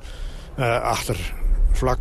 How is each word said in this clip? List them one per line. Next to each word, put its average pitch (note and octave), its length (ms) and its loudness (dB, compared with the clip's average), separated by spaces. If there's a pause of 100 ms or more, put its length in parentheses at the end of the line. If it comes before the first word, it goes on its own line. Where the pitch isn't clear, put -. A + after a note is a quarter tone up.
(560)
eh, A#2+ 240 2
achter, - 540 -2 (380)
vlak C3 280 2